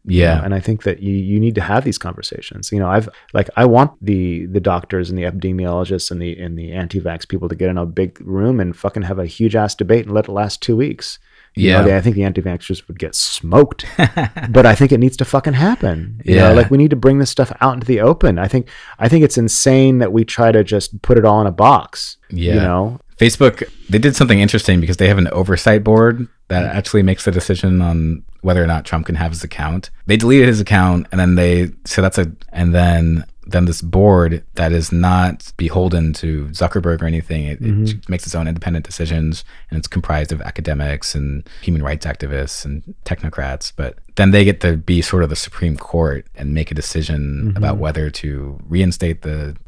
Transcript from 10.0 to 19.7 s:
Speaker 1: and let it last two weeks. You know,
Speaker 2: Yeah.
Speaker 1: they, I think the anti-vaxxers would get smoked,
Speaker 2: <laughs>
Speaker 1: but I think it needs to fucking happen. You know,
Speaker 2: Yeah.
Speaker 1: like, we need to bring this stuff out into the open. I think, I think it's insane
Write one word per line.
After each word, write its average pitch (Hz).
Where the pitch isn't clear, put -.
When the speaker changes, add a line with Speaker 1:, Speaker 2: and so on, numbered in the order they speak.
Speaker 1:
and 104
let 107
it -
last 101
two 113
weeks. -
You 95
know, 92
Speaker 2:
Yeah. 101
Speaker 1:
they, 98
I 92
think 107
the 101
anti-vaxxers 90
would 87
get -
smoked, -
Speaker 2:
<laughs> -
Speaker 1:
but 123
I 113
think 139
it 117
needs 127
to 131
fucking 143
happen. 110
You 92
know, 92
Speaker 2:
Yeah. 90
Speaker 1:
like, 117
we 139
need 147
to 147
bring 131
this 135
stuff -
out 127
into 123
the 120
open. 110
I 95
think, 123
I -
think 156
it's 139
insane 131